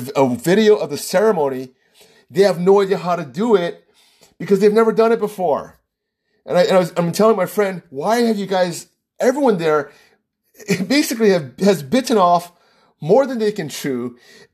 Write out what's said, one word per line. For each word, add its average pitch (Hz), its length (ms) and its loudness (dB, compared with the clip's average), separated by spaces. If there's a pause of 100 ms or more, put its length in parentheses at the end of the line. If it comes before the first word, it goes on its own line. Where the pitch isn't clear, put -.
(160)
a 135 180 2
video 208 400 2
of 160 140 -2
the 143 80 -8
ceremony. 147 800 -2 (560)
They 143 100 -2
have 190 180 2
no 196 220 4
idea 190 160 0
how 170 200 -4
to 170 80 -8
do 202 300 -2
it 175 320 -4 (520)
because 185 220 0
they've 208 120 4
never 220 200 4
done 226 200 2
it 226 60 0
before. 170 600 -4 (680)
And 151 100 -4
I, 180 60 4
and 160 100 2
I 190 60 4
was, 180 180 0
I'm 170 160 -2
telling 214 240 2
my 185 80 -2
friend, 190 460 -4
"Why 185 320 -2
have 226 160 0
you 196 80 -6
guys, 180 420 -2 (320)
everyone 247 380 2
there 151 320 -2 (480)
<laughs> 185 500 -6
basically 240 420 0
have, 156 280 -2
has 190 240 0
bitten 247 340 -2
off 175 340 2 (480)
more 226 280 2
than 247 120 -6
they 214 140 -2
can 165 160 -8
chew." 123 480 -8 (380)